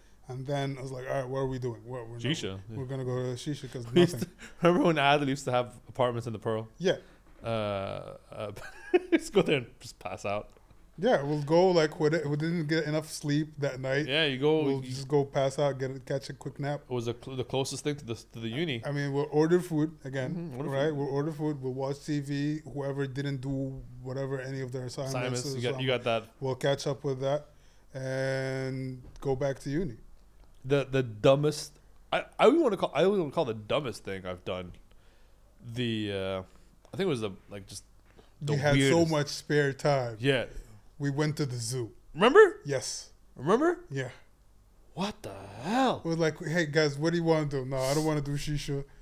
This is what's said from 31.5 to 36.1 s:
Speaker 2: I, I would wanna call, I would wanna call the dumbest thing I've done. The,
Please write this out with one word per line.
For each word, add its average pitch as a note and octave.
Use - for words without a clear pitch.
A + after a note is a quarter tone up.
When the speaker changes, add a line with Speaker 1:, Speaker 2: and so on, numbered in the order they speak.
Speaker 2:
I, -
I F3+
would D4
wanna A#3
call, -
I D3+
would G3+
wanna D3
call E3
the A2+
dumbest A2+
thing F#2+
I've F#2
done. F2+
The, A2+